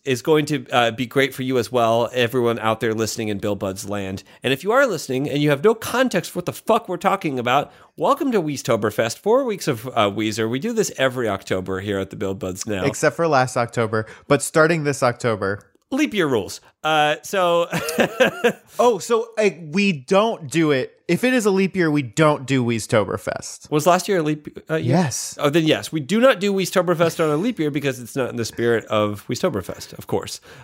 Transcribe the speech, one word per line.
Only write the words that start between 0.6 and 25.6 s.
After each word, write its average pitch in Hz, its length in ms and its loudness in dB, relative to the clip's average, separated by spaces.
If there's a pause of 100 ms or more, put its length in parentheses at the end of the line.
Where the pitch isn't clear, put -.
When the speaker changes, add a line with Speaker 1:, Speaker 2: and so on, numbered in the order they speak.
Speaker 1:
uh, 120 220 4
be 120 140 -4
great 135 280 0
for 131 100 -8
you 127 140 0
as 117 140 -2
well, 117 420 2
everyone 117 460 0
out 110 220 0
there 113 120 0
listening 110 360 -4
in 101 80 -2
Bill 104 180 -2
Budds 95 320 -6
land. 98 360 -6 (200)
And 123 80 0
if 139 140 -4
you 214 80 0
are 277 120 6
listening 143 440 -4
and 147 120 -2
you 147 80 2
have 139 140 0
no 220 100 6
context 233 580 -2
for 180 80 -8
what - 60 -8
the 127 60 -6
fuck 214 380 -2
we're 180 80 -4
talking 180 420 0
about, 123 320 0 (240)
welcome 254 380 0
to 196 80 2
Weeztoberfest, 117 760 -2
four 262 280 2
weeks 208 240 -4
of, 120 180 -4
uh, 113 240 2
Weezer. 110 380 -2
We 127 100 -2
do 226 140 -4
this 220 240 0
every 127 320 0
October 95 500 -4
here 101 180 -2
at 95 120 -4
the 107 80 -12
Bill 98 180 -4
Buds 95 320 -8
Now. 98 160 -4
Speaker 2:
Except 143 320 0
for 170 140 0
last 127 260 2
October, 113 520 -2 (200)
but - 160 4
starting 160 400 2
this 139 200 -2
October. 104 580 -2 (280)
Speaker 1:
Leap 269 240 -2
year 175 140 0
rules. 104 320 -2 (240)
Uh, 156 400 2
so 175 480 0
<laughs> - 1040 -2
Speaker 2:
Oh, 233 220 4
so, 226 380 -2
uh, 214 120 4 (220)
we 196 220 2
don't 180 580 0
do 156 200 2
it. 127 220 0 (140)
If 170 160 0
it 254 100 4
is 226 120 2
a 208 60 4
leap 190 260 2
year, 165 120 2
we 147 120 2
don't 143 440 2
do 135 160 2
Weeztoberfest. 107 1120 -2
Speaker 1:
Was 151 160 2
last 220 220 4
year 190 80 2
a 165 40 2
leap, 151 280 -4 (200)
uh, 160 60 -2
year? 139 220 0
Speaker 2:
Yes. - 420 -2
Speaker 1:
Oh, 147 100 2
then 160 160 2